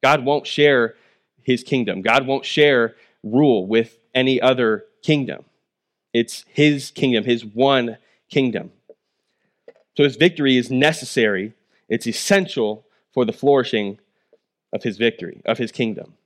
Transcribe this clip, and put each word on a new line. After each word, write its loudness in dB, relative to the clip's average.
God 4
won't -2
share 2
his 0
kingdom. -4
God 2
won't -4
share 2
rule 2
with 0
any 2
other 0
kingdom. -2
It's -2
his 0
kingdom, -2
his -2
one 0
kingdom. -2
So 4
his 0
victory 2
is -4
necessary. -2
It's -6
essential -2
for 0
the -4
flourishing 0
of -6
his -6
victory, -4
of -2
his -8
kingdom. -6